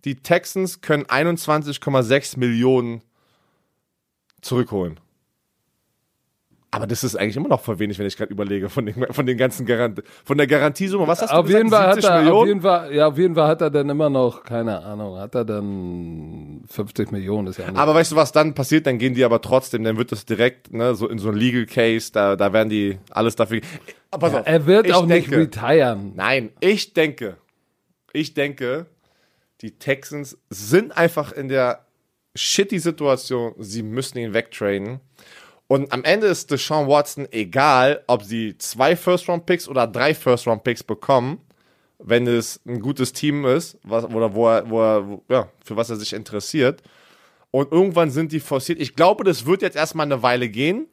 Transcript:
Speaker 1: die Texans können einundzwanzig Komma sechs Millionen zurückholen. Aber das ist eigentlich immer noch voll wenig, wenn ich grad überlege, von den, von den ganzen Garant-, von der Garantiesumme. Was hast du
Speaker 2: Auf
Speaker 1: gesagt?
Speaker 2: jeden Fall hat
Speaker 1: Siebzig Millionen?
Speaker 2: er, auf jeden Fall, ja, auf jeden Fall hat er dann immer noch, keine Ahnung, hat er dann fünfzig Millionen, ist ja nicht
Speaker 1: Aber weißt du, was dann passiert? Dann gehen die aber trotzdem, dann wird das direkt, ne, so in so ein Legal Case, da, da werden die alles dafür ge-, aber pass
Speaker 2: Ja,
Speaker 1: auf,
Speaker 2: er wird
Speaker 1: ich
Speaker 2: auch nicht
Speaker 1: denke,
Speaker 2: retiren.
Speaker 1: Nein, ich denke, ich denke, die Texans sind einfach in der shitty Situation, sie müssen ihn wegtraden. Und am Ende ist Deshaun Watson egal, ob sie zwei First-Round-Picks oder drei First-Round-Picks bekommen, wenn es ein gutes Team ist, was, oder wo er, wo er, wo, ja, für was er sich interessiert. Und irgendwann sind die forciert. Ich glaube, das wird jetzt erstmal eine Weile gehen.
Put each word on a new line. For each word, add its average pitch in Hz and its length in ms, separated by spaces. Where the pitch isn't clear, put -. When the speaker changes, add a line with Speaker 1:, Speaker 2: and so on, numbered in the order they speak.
Speaker 1:
die 135 120
Texans 185 640
können 147 280
einundzwanzig 151 720
Komma 135 220
sechs 131 340
Millionen 120 640
zurückholen. 98 580
Aber 104 120
das 113 180
ist 110 120
eigentlich 101 200
immer 175 140
noch - 100
voll 104 180
wenig, 101 200
wenn 101 80
ich 98 100
grad - 140
überlege, 98 400
von 120 160
den, 120 240
von 139 160
den 127 100
ganzen 127 300
Garant-, 117 360
von 143 140
der 143 80
Garantiesumme. 151 600
Was 165 140
hast 220 100
du 147 60
Speaker 2:
Auf 170 80
Speaker 1:
gesagt? 190 140
Speaker 2:
jeden 226 120
Fall 208 160
hat 196 100
Speaker 1:
Siebzig 208 180
Millionen? 160 160
Speaker 2:
er, 202 100
auf 226 60
jeden 202 160
Fall, 170 320
ja, 151 140
auf 139 100
jeden 175 160
Fall 151 120
hat 156 140
er 160 100
dann 143 200
immer 147 180
noch, 127 340
keine 117 400
Ahnung, 104 360
hat 101 160
er 120 100
dann 87 1200
fünfzig 104 460
Millionen, 101 360
ist 92 100
ja 92 120
nicht 98 80
Speaker 1:
Aber 151 160
weißt 165 180
du, 151 40
was 151 160
dann 151 220
passiert? 151 320
Dann 127 100
gehen 127 160
die 123 100
aber 117 200
trotzdem, 127 420
dann 110 140
wird 120 140
das 110 120
direkt, 117 480
ne, 117 220
so 110 140
in 117 100
so 98 100
ein 107 60
Legal 120 320
Case, 113 440
da, 101 260
da 98 180
werden 110 160
die 101 280
alles 110 260
dafür 110 240
ge-, - 80
aber - 180
pass 147 40
Speaker 2:
Ja, 131 80
Speaker 1:
auf, 104 60
Speaker 2:
er 156 200
wird 196 200
Speaker 1:
ich 180 80
Speaker 2:
auch 180 100
nicht 170 260
Speaker 1:
denke, 165 120
Speaker 2:
retiren. 117 720
Speaker 1:
Nein, 110 460
ich 196 340
denke, 131 420
ich 147 180
denke, 139 540
die 110 180
Texans 139 600
sind 107 480
einfach 165 360
in 135 180
der 127 340
shitty 196 440
Situation, 135 800
sie 110 240
müssen 120 340
ihn 117 160
wegtraden. 104 680
Und 139 220
am 127 140
Ende 208 220
ist - 240
Deshaun 147 360
Watson 147 440
egal, 131 760
ob 117 180
sie 110 340
zwei 151 360
First-Round-Picks 175 760
oder 127 180
drei 123 280
First-Round-Picks 120 680
bekommen, 131 560
wenn 120 280
es 117 400
ein 120 140
gutes 131 340
Team 147 320
ist, 156 360
was, 113 220
oder 110 300
wo 113 140
er, 113 200
wo 113 140
er, 107 260
wo, 101 220
ja, 123 180
für 110 120
was 113 120
er 113 80
sich 104 160
interessiert. 113 720
Und 139 220
irgendwann 170 380
sind 151 220
die 156 80
forciert. 143 400
Ich 131 160
glaube, 185 280
das 151 220
wird 196 160
jetzt 185 140
erstmal 156 280
eine 135 180
Weile 123 280
gehen. 160 420